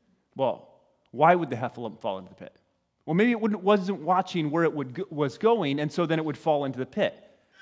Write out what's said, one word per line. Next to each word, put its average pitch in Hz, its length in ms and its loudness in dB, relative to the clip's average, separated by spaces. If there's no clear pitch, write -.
Well, 127 340 -2
why 156 220 6
would 170 140 0
the 123 80 -6
heffalump 113 460 -10
fall 98 160 -4
into 92 100 -14
the 95 80 -20
pit? - 180 -18
Well, - 100 -2
maybe 220 160 4
it 233 100 -2
wouldn't, 202 220 -2
wasn't 196 400 2
watching 180 480 0
where 165 140 2
it 156 100 2
would 135 200 -8
go, 117 160 -6
was 147 280 -2
going, 180 400 2
and 151 140 -2
so 175 140 0
then 160 120 0
it 160 60 -2
would 147 120 -4
fall 147 280 0
into 127 160 -6
the 127 60 -4
pit. 180 280 -2